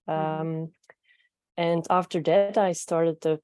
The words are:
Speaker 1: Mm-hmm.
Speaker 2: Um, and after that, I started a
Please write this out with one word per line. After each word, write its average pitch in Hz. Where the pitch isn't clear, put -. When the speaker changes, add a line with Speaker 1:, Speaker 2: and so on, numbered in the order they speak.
Speaker 1:
Mm-hmm. 156
Speaker 2:
Um, 160
and 170
after 180
that, 202
I 190
started 165
a 156